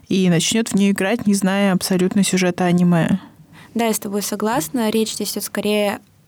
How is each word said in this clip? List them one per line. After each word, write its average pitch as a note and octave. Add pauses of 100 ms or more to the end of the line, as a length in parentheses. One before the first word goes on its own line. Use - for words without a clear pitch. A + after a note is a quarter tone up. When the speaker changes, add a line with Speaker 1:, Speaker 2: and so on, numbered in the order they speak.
Speaker 1:
И F#3
начнёт F3
в -
неё G3+
играть, G3+
не G#3
зная G3
абсолютно F#3
сюжета F#3
аниме. F3 (540)
Speaker 2:
Да, A3+
я A3
с -
тобой G3+
согласна. A3
Речь A3
здесь -
идёт G3+
скорее G#3 (280)